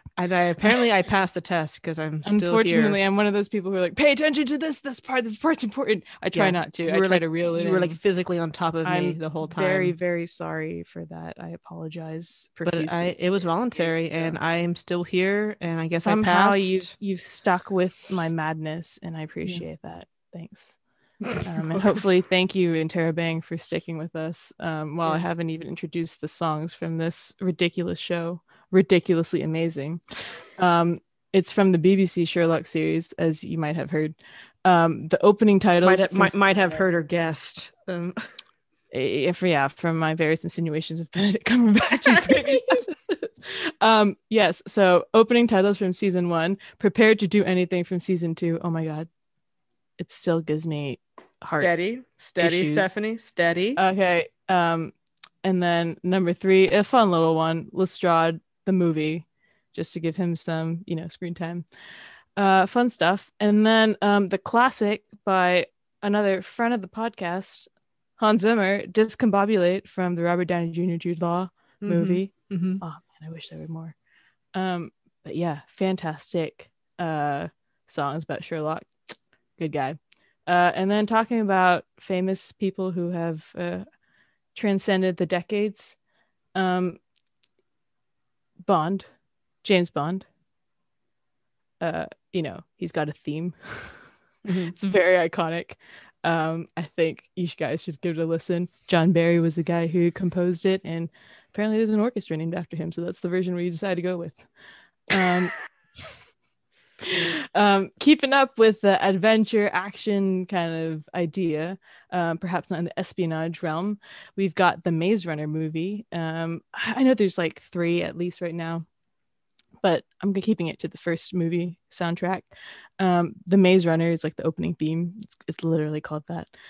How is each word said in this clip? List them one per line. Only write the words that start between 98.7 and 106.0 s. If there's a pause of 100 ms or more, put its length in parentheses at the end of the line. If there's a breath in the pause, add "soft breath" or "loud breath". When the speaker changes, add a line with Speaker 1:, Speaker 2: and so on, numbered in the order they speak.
Speaker 2:
John
Barry
was
the
guy
who
composed
it,
and (400 soft breath)
apparently
there's
an
orchestra
named
after
him,
so
that's
the
version
we
decided
to
go
with. (800 loud breath)
Um, (460)
<laughs>